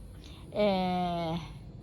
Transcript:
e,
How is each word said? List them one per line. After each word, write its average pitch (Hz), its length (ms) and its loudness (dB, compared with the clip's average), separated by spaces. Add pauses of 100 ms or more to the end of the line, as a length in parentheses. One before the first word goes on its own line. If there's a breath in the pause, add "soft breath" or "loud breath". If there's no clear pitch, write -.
(540 loud breath)
e, 180 800 4 (480 loud breath)